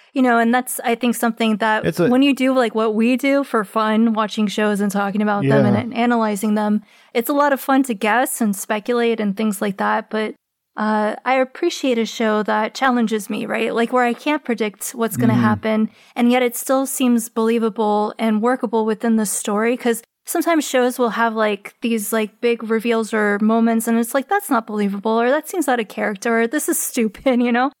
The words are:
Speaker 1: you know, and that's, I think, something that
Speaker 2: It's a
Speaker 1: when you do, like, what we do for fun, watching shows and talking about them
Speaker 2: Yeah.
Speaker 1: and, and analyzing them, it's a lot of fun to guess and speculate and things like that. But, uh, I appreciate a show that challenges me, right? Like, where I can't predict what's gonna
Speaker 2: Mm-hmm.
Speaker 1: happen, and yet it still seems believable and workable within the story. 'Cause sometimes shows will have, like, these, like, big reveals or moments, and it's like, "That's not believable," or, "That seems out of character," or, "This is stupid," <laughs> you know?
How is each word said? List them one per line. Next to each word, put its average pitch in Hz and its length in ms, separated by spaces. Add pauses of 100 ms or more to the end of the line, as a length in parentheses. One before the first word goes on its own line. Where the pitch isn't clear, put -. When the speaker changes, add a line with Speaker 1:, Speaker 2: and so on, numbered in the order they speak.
(120)
Speaker 1:
you 269 100
know, 240 160
and 233 160
that's, 254 300
I 240 100
think, 233 220
something 226 400
that 214 280
Speaker 2:
It's 165 140
a 170 100
Speaker 1:
when 254 140
you 277 100
do, 254 220
like, 233 220
what 220 180
we 233 220
do 277 260
for 220 220
fun, 220 480
watching 214 340
shows 208 340
and 202 120
talking 202 300
about 208 200
them 135 80 (140)
Speaker 2:
Yeah. - 20
Speaker 1:
and, 196 100
and 226 180
analyzing 220 600
them, 214 300 (300)
it's 233 140
a 302 40
lot 285 200
of 262 80
fun 269 240
to 233 100
guess 220 460
and 208 140
speculate 233 640
and 202 180
things 220 240
like 202 180
that. 214 320
But, 214 260 (400)
uh, 214 380 (120)
I 254 80
appreciate 262 640
a 226 80
show 214 380
that 214 300
challenges 226 540
me, 220 160
right? 220 300
Like, 233 180
where 247 120
I 240 100
can't 294 300
predict 214 480
what's 226 240
gonna 247 180
Speaker 2:
Mm-hmm. 240 80
Speaker 1:
happen, 220 480 (260)
and 240 140
yet 247 120
it 247 140
still 269 300
seems 240 420
believable 220 880
and 220 220
workable 233 460
within 220 300
the 214 100
story. 226 500
'Cause 233 260 (220)
sometimes 330 420
shows 247 320
will 233 120
have, 226 240
like, 214 480
these, 226 300
like, 214 280
big 233 220
reveals 226 500
or 208 300
moments, 226 460
and 233 100
it's 233 160
like, 277 140
"That's 403 200
not 226 180
believable," 208 540
or, 240 80
"That 302 200
seems 349 200
out 247 120
of 214 80
character," 214 540
or, 233 40
"This 294 220
is 339 100
stupid," - 460
<laughs> 247 180
you 240 100
know? 254 180 (100)